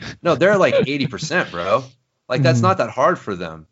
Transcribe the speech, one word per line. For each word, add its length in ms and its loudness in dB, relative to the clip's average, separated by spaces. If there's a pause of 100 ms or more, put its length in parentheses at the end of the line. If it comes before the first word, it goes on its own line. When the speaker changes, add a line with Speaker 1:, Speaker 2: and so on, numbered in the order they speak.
Speaker 1:
<laughs> 120 -18
Speaker 2:
No, 140 2
they're, 220 4
like, 180 2 (120)
eighty 200 -2
percent, 420 -4
bro. 340 -2 (440)
Like, 160 0
that's 160 4
Speaker 1:
Mm-hmm. 80 2
Speaker 2:
not 100 2
that 140 -2
hard 260 2
for 180 -8
them, 360 -12